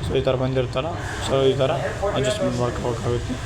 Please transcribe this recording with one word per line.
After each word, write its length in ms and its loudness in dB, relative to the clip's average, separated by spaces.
So, 40 -2
ಈ 60 0
ಥರ 160 2
ಬಂದಿರ್ತಲ್ಲ, 480 0
so, 100 0
ಈ 80 4
ಥರ 120 4
ಅಡ್ಜಸ್ಟ್ಮೆಂಟ್ 440 0
ಮಾಡ್ಕೋಬೇಕಾಗುತ್ತೆ. 720 -2